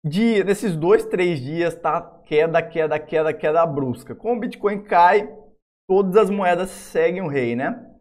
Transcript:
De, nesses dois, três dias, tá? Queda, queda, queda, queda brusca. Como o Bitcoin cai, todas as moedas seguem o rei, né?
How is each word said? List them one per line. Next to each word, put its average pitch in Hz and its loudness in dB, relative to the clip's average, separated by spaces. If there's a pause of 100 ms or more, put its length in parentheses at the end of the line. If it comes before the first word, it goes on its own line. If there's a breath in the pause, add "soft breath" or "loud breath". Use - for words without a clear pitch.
De, 202 0
nesses 196 -2
dois, 180 2
três 175 0
dias, 160 -4
tá? 160 -2 (240)
Queda, 160 2
queda, 156 -2
queda, 156 -2
queda 160 2
brusca. 139 -6
Como 233 -4
o - -8
Bitcoin 202 -4
cai, 185 4 (540)
todas 190 2
as 208 4
moedas 185 -2
seguem 175 -2
o 175 -6
rei, 123 -2
né? 160 -8